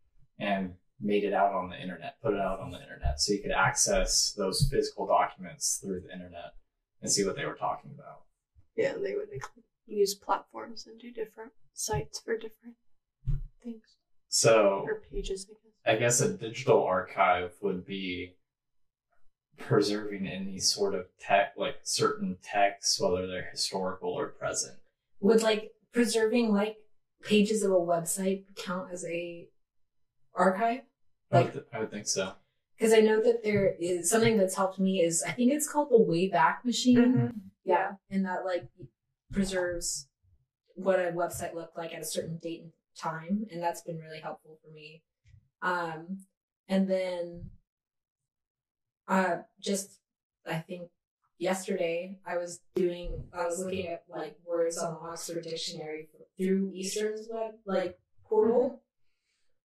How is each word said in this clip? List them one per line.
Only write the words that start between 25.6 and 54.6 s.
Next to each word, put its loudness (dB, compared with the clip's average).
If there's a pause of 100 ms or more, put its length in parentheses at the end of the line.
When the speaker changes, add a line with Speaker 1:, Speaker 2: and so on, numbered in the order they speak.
Speaker 3:
preserving, 4
like, 0 (440)
pages 4
of 2
a 4
website 0 (100)
count -8
as -10
a -8 (840)
archive? 2 (500)
Speaker 1:
I 6
would 6
Speaker 3:
Like, -8
Speaker 1:
th-, -10
I -8
would -4
think -8
so. -4 (440)
Speaker 3:
'cause 4
I 10
know 6
that 4
there 2
is, 0
something 6
that's 2
helped -2
me 2
is, 2
I -4
think 4
it's -2
called 0
the 8
Wayback 2
Machine. 4
Speaker 2:
Mm-hmm. 4 (260)
Speaker 3:
Yeah, 0 (160)
and 0
that, -4
like, -4 (640)
preserves -2 (640)
what 2
a 0
website -4
looked -12
like -8
at -10
a -10
certain -6
date -10
and -20 (260)
time, -4
and -8
that's -2
been -10
really -14
helpful -14
for -20
me. -20 (580)
Um, -4 (420)
and 2
then, -4 (1600)
uh, 2 (220)
just, -4 (460)
I -4
think -12 (480)
yesterday -2
I -4
was -6 (160)
doing, -2 (100)
I -4
was -4
looking -6
at, -8
like, -10
words 0